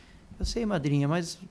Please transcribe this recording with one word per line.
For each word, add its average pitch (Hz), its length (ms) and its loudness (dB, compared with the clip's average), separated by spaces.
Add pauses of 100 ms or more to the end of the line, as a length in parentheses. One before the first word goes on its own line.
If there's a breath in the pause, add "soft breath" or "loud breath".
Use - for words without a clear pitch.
(380 loud breath)
"Eu 196 60 -4
sei, 233 220 0
madrinha, 143 420 2
mas 165 300 -2 (120)